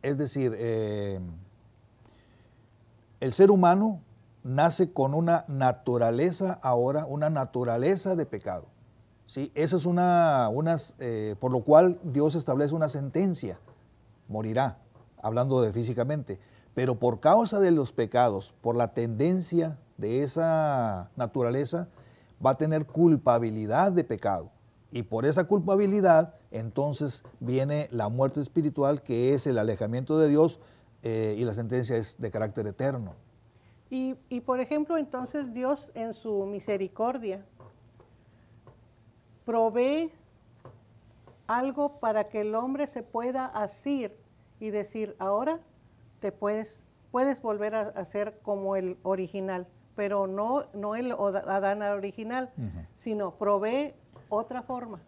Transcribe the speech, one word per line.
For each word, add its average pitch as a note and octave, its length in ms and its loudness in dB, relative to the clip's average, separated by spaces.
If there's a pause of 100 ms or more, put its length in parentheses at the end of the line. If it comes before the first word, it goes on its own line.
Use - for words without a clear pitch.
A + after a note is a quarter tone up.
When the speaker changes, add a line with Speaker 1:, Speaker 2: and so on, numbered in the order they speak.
Speaker 1:
Es C#3 140 0
decir, C3+ 420 -2
eh, G#2 600 -2 (2000)
el C3 120 -2
ser G3 180 8
humano F#3+ 500 6 (420)
nace D#3+ 500 2
con C#3 220 0
una E3+ 340 2
naturaleza B2+ 1120 0
ahora, C3+ 440 0
una D3 220 -4
naturaleza C#3 880 0
de D#3 80 -2
pecado. F#2+ 420 -8 (600)
¿Sí? - 280 -10
Esa D#3 220 0
es D#3 100 -2
una, E3+ 600 4
unas, D3+ 500 -2
eh, G#2+ 400 -4
por B2+ 140 0
lo B2+ 100 2
cual F3 400 8
Dios D3 320 0
establece D3 400 0
una D#3 140 0
sentencia. C#3 720 -2 (680)
Morirá, A2 500 -2 (440)
hablando B2+ 380 2
de A2 120 2
físicamente. A#2+ 680 -4 (340)
Pero B2 240 0
por A#2+ 220 0
causa G3+ 400 4
de F#3 100 6
los D3 220 2
pecados, A2+ 680 0
por A#2 160 0
la A#2+ 180 0
tendencia D#3+ 840 0 (200)
de A#2 240 -2
esa C#3+ 920 0
naturaleza, C3 720 -2 (560)
va E3 60 6
a - 60 2
tener D#3 300 0
culpabilidad B2 1080 4
de F3 100 2
pecado. G2 480 -2 (400)
Y A#2+ 120 -6
por A2 240 -2
esa D#3 180 2
culpabilidad, F#3+ 880 4 (160)
entonces, C3 720 -4 (160)
viene C3+ 540 -2
la G#2+ 160 -2
muerte C3 320 0
espiritual, C#3+ 600 0
que B2 320 2
es C3 120 -2
el B2 120 2
alejamiento A#2 600 -2
de D#3 100 6
Dios, D#3 300 4 (440)
eh, A2 360 -2
y A#2+ 60 -2
la A2+ 80 -2
sentencia A#2+ 440 -2
es - 240 -6
de A2+ 100 -6
carácter G#2+ 360 -4
eterno. A#2+ 480 -6 (760)
Speaker 2:
Y, C4 260 -6 (120)
y, A#3+ 120 -6
por B3+ 200 -2
ejemplo, D4+ 360 -2
entonces C4 580 -6
Dios B3+ 400 -4
en A3+ 200 -8
su G3+ 320 -4
misericordia G3+ 960 -6 (2000)
provee A#3+ 680 0 (1300)
algo C4+ 520 -2
para G#3+ 300 0
que G#3+ 140 -4
el G#3+ 120 -2
hombre C4+ 320 -2
se B3 160 -12
pueda B3+ 440 -4
asir A#3+ 680 -6 (440)
y A3 100 -8
decir, G#3 480 -6
"Ahora A#3 400 -2 (600)
te G3+ 100 -4
puedes, G#3+ 540 -6 (260)
puedes C4 320 0
volver G#3+ 320 -4
a, A3 60 -2
a G3 240 -6
ser G#3 380 -6
como G3 340 -2
el F#3 260 -4
original", F#3 640 -4 (300)
pero G3+ 300 -2
no, G#3+ 460 -2
no G#3 220 -6
el B3 180 -4
Oda-, G3+ 340 -2
Adán G3 360 0
original, G#3 720 -6
Speaker 1:
Ujú. E2+ 300 -10 (100)
Speaker 2:
sino G#3 360 -6
provee G#3+ 600 -2 (340)
otra A#3 340 -4
forma. A#3+ 460 -10